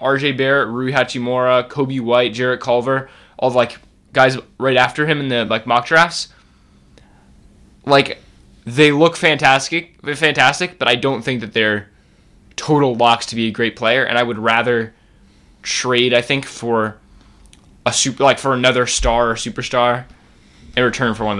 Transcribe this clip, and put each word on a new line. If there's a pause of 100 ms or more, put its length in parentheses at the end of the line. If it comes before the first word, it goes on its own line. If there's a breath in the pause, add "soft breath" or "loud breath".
R
J
Barrett,
Rui
Hachimura,
Coby
White,
Jarrett
Culver, (300 loud breath)
all
the,
like, (340)
guys (220)
right
after
him
in
the,
like,
mock
drafts, (1600 soft breath)
like, (480)
they
look
fantastic, (220)
fantastic,
but
I
don't
think
that
they're (680 soft breath)
total
locks
to
be
a
great
player,
and
I
would
rather (720 soft breath)
trade,
I
think,
for (880 soft breath)
a
super,
like,
for
another
star
or
superstar (720 soft breath)
in
return
for
one